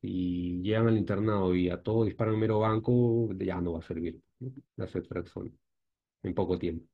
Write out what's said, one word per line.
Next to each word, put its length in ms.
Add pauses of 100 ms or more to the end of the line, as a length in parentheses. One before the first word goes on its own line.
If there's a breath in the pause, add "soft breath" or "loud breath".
Si 600
llegan 260
al 100
internado 560
y 160
a 120
todo 220
disparan 340
mero 220
banco, 760
ya 260
no 120
va 80
a 20
servir, 380 (200)
¿no? 120 (240)
La 100
ceftriaxona 640 (720)
en 120
poco 240
tiempo. 360